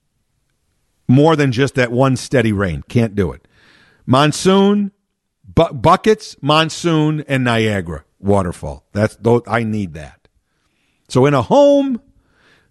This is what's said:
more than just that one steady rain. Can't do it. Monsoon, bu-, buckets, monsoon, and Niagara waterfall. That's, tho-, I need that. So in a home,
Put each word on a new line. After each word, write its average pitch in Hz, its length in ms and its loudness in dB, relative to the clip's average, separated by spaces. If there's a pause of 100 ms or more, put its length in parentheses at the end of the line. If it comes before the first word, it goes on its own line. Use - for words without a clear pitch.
(1080)
more 147 280 4
than 143 160 0
just 127 240 -2
that 123 160 0
one 131 260 0
steady 113 340 0
rain. 92 380 -4
Can't 113 260 -2
do 90 160 -2
it. - 160 -20 (580)
Monsoon, 196 840 2 (520)
bu-, 151 300 -2
buckets, 180 680 0
monsoon, 156 800 0
and 135 220 -4
Niagara 104 600 -2 (160)
waterfall. 90 720 -4
That's, 104 240 -2
tho-, 117 320 0
I 113 160 -2
need 107 300 -6
that. 73 340 -18 (800)
So 131 180 2
in 147 80 2
a 135 80 0
home, 277 580 2 (720)